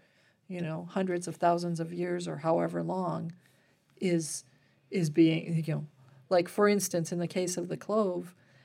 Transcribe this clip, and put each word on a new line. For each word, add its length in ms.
you 100
know, 320
hundreds 360
of 100
thousands 420
of 140
years 340
or 100
however 460
long 480
is, 420
is 180
being, 560
you 80
know, 120
like, 200
for 180
instance, 460
in 60
the 80
case 280
of 140
the 80
clove, 580